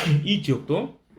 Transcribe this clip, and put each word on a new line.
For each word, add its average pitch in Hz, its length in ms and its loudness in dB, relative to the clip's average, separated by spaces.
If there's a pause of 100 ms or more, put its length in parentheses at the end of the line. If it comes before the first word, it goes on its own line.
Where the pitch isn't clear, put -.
(240)
이 202 200 0
지역도 160 560 -2 (200)